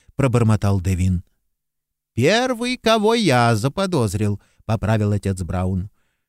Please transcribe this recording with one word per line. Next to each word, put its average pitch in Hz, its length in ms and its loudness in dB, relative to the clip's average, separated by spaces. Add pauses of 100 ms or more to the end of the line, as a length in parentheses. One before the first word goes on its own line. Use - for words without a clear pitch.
(160)
пробормотал 110 640 2
Девин. 90 440 0 (920)
«Первый, 240 600 0
кого 226 380 2
я 123 420 2
заподозрил», 107 840 -2 (240)
поправил 107 480 0
отец 98 300 -4
Браун. 92 480 -4 (380)